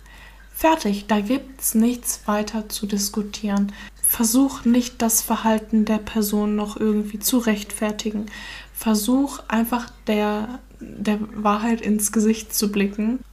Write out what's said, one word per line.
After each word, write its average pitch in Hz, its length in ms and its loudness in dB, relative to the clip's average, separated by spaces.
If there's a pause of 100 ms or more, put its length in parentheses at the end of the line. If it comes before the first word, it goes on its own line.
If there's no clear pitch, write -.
(540)
Fertig, 269 520 2
da 214 140 4
gibt's - 540 -2
nichts 240 520 0
weiter 214 420 -2
zu - 180 -6
diskutieren. 202 880 -2 (300)
Versuch 254 640 2
nicht, 240 380 2
das 226 200 2
Verhalten 220 600 2
der 220 140 2
Person 208 580 0
noch 208 200 -4
irgendwie 214 420 0
zu 254 200 0
rechtfertigen. 214 880 -2 (460)
Versuch 247 760 2
einfach 233 420 0 (160)
der, 214 540 -2 (200)
der 208 380 -2 (160)
Wahrheit 214 460 0
ins 208 320 0
Gesicht 220 420 2
zu 208 180 0
blicken, 208 480 0 (120)